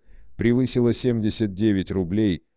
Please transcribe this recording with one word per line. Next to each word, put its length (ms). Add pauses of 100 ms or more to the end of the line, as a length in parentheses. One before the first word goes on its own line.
(360)
превысила 560
семьдесят 640
девять 380
рублей, 520 (140)